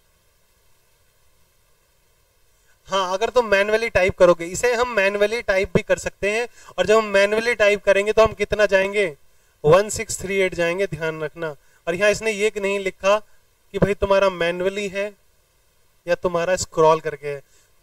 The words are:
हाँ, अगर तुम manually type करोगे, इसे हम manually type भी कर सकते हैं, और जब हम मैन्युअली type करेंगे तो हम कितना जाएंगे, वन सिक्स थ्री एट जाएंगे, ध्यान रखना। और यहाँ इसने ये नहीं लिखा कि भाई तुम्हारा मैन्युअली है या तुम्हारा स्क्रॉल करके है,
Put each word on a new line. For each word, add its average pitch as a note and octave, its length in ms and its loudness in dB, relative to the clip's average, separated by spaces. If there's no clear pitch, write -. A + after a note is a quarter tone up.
हाँ, F#3 260 -2
अगर G#3 180 -2
तुम - 160 2
manually G#3+ 420 2
type F#3+ 300 0
करोगे, F3 260 4
इसे F#3 300 -2
हम A#3+ 140 0
manually G#3 540 0
type F#3+ 340 -2
भी G#3+ 60 2
कर F3+ 160 0
सकते F#3+ 320 -6
हैं, A3+ 180 -4
और F3+ 80 0
जब G#3+ 100 4
हम A3 80 4
मैन्युअली G#3+ 500 0
type G#3 300 2
करेंगे G3+ 280 2
तो A3 100 4
हम A3 100 4
कितना G#3 340 -2
जाएंगे, G3 500 0
वन F#3 240 6
सिक्स - 320 -8
थ्री G3 160 -4
एट F#3 180 0
जाएंगे, F3 320 -2
ध्यान D#3 340 -6
रखना। D#3 360 -8
और E3+ 80 -4
यहाँ G#3 160 2
इसने G#3 200 -2
ये G#3 260 -2
नहीं G3+ 220 -4
लिखा G3 400 0
कि G3 60 -8
भाई F#3+ 160 0
तुम्हारा G3 360 0
मैन्युअली F3+ 580 -4
है G3 240 -8
या F3 60 0
तुम्हारा F3 420 -2
स्क्रॉल D#3+ 440 2
करके D3 280 -10
है, C#3+ 140 -10